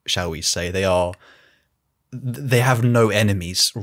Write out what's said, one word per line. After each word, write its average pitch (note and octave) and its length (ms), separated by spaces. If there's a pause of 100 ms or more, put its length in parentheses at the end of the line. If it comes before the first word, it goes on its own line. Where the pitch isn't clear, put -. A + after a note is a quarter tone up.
shall F2 240
we D#2+ 120
say. F2 280
They F#2+ 140
are, F2+ 300 (960)
th-, B2+ 100 (300)
they A#2+ 80
have B2 240
no A#2 240
enemies G2 640 (100)